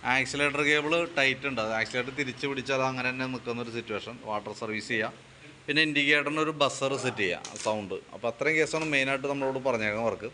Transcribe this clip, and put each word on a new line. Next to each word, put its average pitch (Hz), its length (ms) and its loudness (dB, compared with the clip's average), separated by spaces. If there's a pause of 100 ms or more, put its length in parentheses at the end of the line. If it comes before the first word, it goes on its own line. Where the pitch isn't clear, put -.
(140)
ആക്സിലറേറ്റർ 143 560 2
കേബിൾ 151 240 4 (240)
ടൈറ്റ് 131 320 2
ഉണ്ട്, 117 160 -2
അത് 110 140 0
ആക്സിലറേറ്റർ 123 420 -2
തിരിച്ച് 127 280 -4
പിടിച്ചാൽ 135 300 -2
അത് 131 120 2
അങ്ങനെ 127 200 -2
തന്നെ 131 240 -4
നിൽക്കുന്നൊരു 117 420 -6
സിറ്റുവേഷൻ. 110 380 -6 (140)
വാട്ടർ 104 220 -4 (120)
സർവീസ് 107 300 -4
ചെയ്യാം. 113 200 0 (540)
പിന്നെ 147 200 2
ഇൻഡിക്കേറ്ററിന് 147 580 2
ഒരു 156 160 -2
ബസർ 135 300 2 (120)
സെറ്റ് 107 200 0
ചെയ്യാം, 87 220 -2 (180)
സൗണ്ട്. 104 320 -2 (180)
അപ്പോൾ 110 180 -4
അത്രയും 156 280 0
കേസാണ് 156 340 0
മെയിനായിട്ട് 135 380 2
നമ്മളോട് 135 280 0 (100)
പറഞ്ഞേക്കുന്ന 110 400 0
വർക്ക്. 110 240 -6